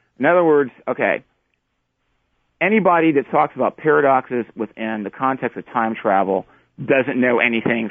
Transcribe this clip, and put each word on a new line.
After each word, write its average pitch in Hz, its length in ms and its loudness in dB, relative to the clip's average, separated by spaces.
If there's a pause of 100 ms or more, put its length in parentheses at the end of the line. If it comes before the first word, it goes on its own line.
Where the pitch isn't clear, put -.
(180)
In 127 80 0
other 175 180 4
words, 147 260 2 (180)
okay, 113 360 -2 (1400)
anybody 175 520 2
that 139 180 -2
talks 151 260 0
about 123 200 -2
paradoxes 135 720 0 (100)
within 110 460 -8
the 98 80 -8
context 131 460 -6
of 90 100 -14
time 113 280 -2
travel 98 520 0 (320)
doesn't 135 420 0
know 123 180 2
anything 117 520 -2